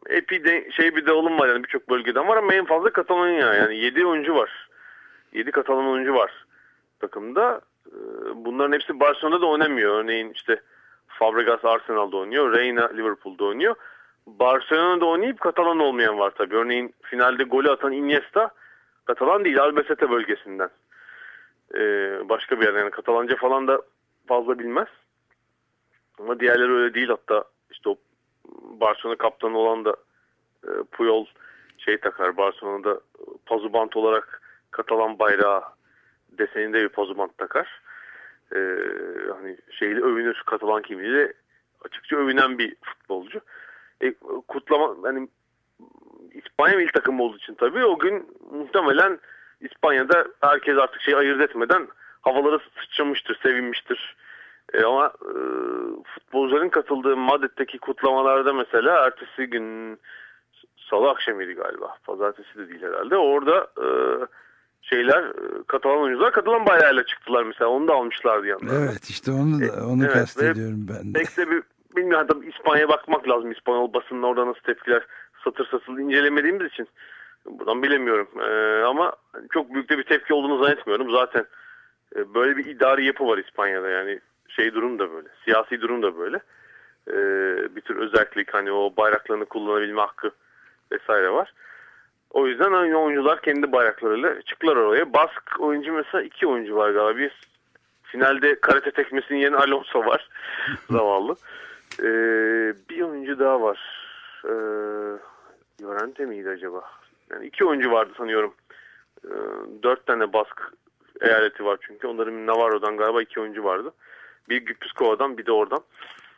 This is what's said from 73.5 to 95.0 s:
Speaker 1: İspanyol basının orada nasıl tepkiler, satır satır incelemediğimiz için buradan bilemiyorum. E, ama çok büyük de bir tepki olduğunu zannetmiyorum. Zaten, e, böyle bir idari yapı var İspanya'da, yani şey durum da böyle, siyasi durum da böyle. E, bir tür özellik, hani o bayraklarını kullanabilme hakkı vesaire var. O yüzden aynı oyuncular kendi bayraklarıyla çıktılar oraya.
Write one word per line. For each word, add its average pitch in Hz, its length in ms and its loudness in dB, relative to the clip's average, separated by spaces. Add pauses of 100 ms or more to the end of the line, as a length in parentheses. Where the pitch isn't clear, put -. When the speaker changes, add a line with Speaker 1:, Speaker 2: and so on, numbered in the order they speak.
Speaker 1:
İspanyol 120 420 -2
basının 123 300 -4
orada 123 240 0
nasıl 120 140 -8
tepkiler, 120 420 -2 (400)
satır 131 220 -2
satır 127 320 -6
incelemediğimiz 143 720 0
için - 160 -10 (580)
buradan 117 380 -4
bilemiyorum. 120 440 0 (140)
E, 110 440 0
ama 147 280 0 (380)
çok 135 220 -4
büyük 135 160 -6
de 151 80 0
bir 135 60 -4
tepki 156 300 0
olduğunu 139 300 0
zannetmiyorum. 127 480 0
Zaten, 123 340 2 (680)
e, 101 180 -6
böyle 127 240 2
bir 139 80 -6
idari 135 400 2
yapı 139 220 0
var 110 100 2
İspanya'da, 95 520 -4
yani 95 300 -4 (280)
şey 113 260 -2
durum 113 260 -2
da 92 120 -4
böyle, 80 160 -16 (180)
siyasi 110 360 0
durum 117 220 -4
da 90 140 0
böyle. 101 200 -6 (680)
E, - 80 -6 (600)
bir - 60 -14
tür - 140 -8
özellik, 107 580 -2
hani 98 180 -2
o 101 260 0
bayraklarını 107 480 0
kullanabilme 104 560 -4
hakkı 104 300 -4 (600)
vesaire 104 380 0
var. 147 240 -2 (760)
O 135 180 2
yüzden 135 240 2
aynı 175 260 2
oyuncular 151 440 2
kendi 143 300 0
bayraklarıyla 117 680 0
çıktılar - 340 0
oraya. 120 380 2